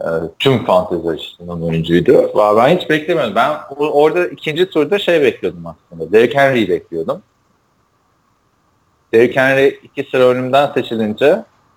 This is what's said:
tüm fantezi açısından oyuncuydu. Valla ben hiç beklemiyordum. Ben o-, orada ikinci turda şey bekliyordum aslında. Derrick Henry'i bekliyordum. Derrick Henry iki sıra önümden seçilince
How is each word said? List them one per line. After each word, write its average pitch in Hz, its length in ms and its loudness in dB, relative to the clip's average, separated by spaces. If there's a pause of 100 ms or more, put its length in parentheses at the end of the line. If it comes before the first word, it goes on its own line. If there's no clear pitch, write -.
(400)
tüm 131 260 0
fantezi 90 440 -2
açısından 85 540 -10
oyuncuydu. 85 680 2
Valla 107 300 2
ben 160 140 2
hiç - 120 -8
beklemiyordum. 151 460 -2
Ben 127 160 2 (260)
o-, 147 140 -2
orada 156 360 2
ikinci 160 420 -4
turda 208 300 0
şey 170 220 0
bekliyordum 92 440 -2
aslında. 82 460 -14
Derrick 113 280 4
Henry'i 131 300 2
bekliyordum. 87 520 -6 (1900)
Derrick 123 280 4
Henry 135 420 2
iki - 280 -12
sıra 127 120 2
önümden 127 500 2
seçilince 120 720 0 (340)